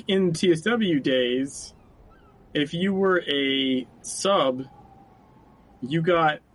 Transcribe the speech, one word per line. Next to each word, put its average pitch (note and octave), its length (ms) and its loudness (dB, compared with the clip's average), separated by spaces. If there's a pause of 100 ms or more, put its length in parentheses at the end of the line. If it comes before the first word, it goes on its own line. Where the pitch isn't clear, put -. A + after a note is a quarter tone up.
in F#3+ 240 2
T F3 220 2
S D#3+ 80 -2
W G#3 400 0
days, C3 720 -2 (800)
if D3 200 -2
you F#3+ 200 -2
were F#3+ 360 2
a C3+ 560 0 (180)
sub, C3+ 600 0 (1160)
you D3+ 200 -2
got, E3 380 2 (160)